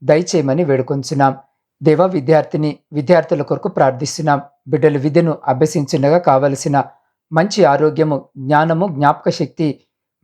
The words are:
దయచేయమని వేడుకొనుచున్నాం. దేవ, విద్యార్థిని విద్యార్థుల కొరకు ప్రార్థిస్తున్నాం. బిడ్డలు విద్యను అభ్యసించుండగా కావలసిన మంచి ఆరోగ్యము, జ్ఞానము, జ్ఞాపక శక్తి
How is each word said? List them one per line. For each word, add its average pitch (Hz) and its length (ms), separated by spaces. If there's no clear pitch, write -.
దయచేయమని 151 640
వేడుకొనుచున్నాం. 139 680
దేవ, 151 260
విద్యార్థిని 151 640
విద్యార్థుల 156 500
కొరకు 139 260
ప్రార్థిస్తున్నాం. 143 720
బిడ్డలు 147 300
విద్యను 156 340
అభ్యసించుండగా 143 720
కావలసిన 143 580
మంచి 180 320
ఆరోగ్యము, 147 520
జ్ఞానము, 156 500
జ్ఞాపక 147 420
శక్తి 160 380